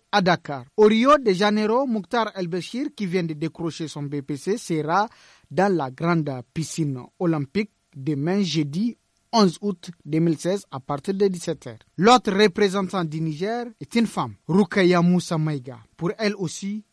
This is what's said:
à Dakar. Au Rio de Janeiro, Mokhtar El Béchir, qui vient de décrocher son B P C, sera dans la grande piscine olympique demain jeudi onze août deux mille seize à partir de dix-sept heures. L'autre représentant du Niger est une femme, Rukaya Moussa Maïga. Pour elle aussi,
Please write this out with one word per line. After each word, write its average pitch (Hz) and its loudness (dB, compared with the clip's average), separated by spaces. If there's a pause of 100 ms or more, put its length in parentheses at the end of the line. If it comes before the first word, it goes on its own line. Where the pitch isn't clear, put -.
(100)
à 202 2
Dakar. 151 0 (120)
Au 214 8
Rio 247 6
de 226 2
Janeiro, 214 2
Mokhtar 220 -2
El 185 -6
Béchir, 185 -6
qui 208 -6
vient 180 -2
de 160 -6
décrocher 160 -6
son 143 -10
B 143 -6
P 147 -8
C, 196 -4
sera 170 -2 (440)
dans 185 2
la 143 -2
grande 156 0 (240)
piscine 147 -4 (220)
olympique 170 -2 (240)
demain 151 -2
jeudi 160 -2 (380)
onze 202 4
août 202 -6 (140)
deux 151 -2
mille 165 2
seize 190 -2
à 135 -10
partir 147 -6
de 196 2
dix-sept 170 -6
heures. 113 -16 (200)
L'autre 220 6
représentant 196 2
du 156 -6
Niger 190 -4 (140)
est - -8
une 233 4
femme, 120 -4 (140)
Rukaya 180 4
Moussa 175 2
Maïga. 139 -4 (160)
Pour 175 -4
elle 214 -2
aussi, 202 -8